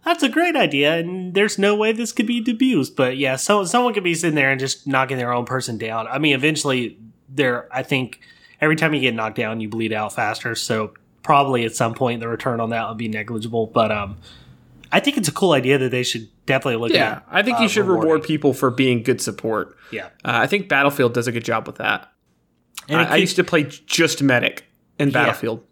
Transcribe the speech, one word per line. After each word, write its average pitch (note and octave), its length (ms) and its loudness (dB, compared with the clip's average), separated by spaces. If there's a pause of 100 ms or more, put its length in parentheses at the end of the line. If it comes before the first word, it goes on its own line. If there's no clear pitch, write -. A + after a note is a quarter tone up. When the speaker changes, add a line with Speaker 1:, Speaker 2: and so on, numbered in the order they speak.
Speaker 1:
"That's E4+ 200 0
a C4+ 60 2
great D#4+ 260 0
idea, D3+ 420 2
and F3+ 360 -6
there's G3+ 240 2
no G3+ 180 4
way G#3+ 180 2
this A3 180 -4
could A3 160 0
be A#3+ 220 -2
abused." A3+ 460 2
But C3 220 0
yeah, C3+ 200 0
so G3+ 260 2
someone A#3+ 300 2
could G3+ 100 -2
be F3 120 0
sitting E3 200 0
there C3+ 160 4
and C3+ 80 0
just C3 280 -4
knocking C3 300 0
their B2 160 -2
own B2 120 -2
person B2 320 -4
down. A2+ 300 -6
I B2+ 120 -4
mean, D3 160 4
eventually, C3+ 640 0 (320)
there, C3 420 0
I C3 120 -4
think B2+ 360 -4 (400)
every D#3 160 2
time D#3 180 0
you D3 60 0
get B2+ 160 2
knocked A2 220 -6
down, A2+ 240 -4
you G#2+ 80 -6
bleed A2 240 -2
out G#2+ 200 -4
faster. A2+ 420 -4
So A2 380 -4 (300)
probably C3+ 420 4
at A#2 100 -6
some A#2 180 0
point A#2+ 260 -2
the A#2 80 -8
return A#2 320 -2
on A2+ 120 -2
that A2+ 180 -4
would A2 80 -10
be A#2 100 -6
negligible. A2 600 -4
But, A2 240 2
um, G#2 260 -4 (760)
I F3 100 4
think C#4+ 160 0
it's G#3 100 0
a C#3+ 60 -2
cool F#3 180 2
idea C3+ 260 4
that B2+ 140 0
they B2+ 120 -2
should A2 260 -6 (160)
definitely C3 360 0
look A#2 120 -2
Speaker 2:
Yeah, A2 240 2
Speaker 1:
at, - 120 -20
Speaker 2:
I F#3 140 2
think A#3 160 0
you A#3 60 4
Speaker 1:
uh, G#3 40 0
Speaker 2:
should G#3 160 0
reward F#3 200 2
Speaker 1:
rewarding. D#3 200 2
Speaker 2:
people D3 280 0
for B2+ 180 0
being B2 320 2
good B2 180 0
support. A2 540 -6 (160)
Speaker 1:
Yeah. G2+ 140 -10 (180)
Speaker 2:
Uh, A#2 200 0
I C#3 40 2
think G3 220 -2
Battlefield C#3 440 2
does A#2+ 140 0
a B2 60 -2
good A#2 100 -4
job A2+ 240 -2
with - 80 -14
that. A2 340 -4 (800)
Speaker 1:
And C#3+ 140 2
it - 20 4
Speaker 2:
I, D#3+ 40 2
I - 80 -2
Speaker 1:
could - 60 6
Speaker 2:
used F#3 140 0
to F3+ 80 2
play E3+ 200 0
just - 600 -2
medic B2+ 400 2 (340)
in C#3+ 120 2
Speaker 1:
Yeah. C3+ 40 -2 (120)
Speaker 2:
Battlefield. A2+ 460 -2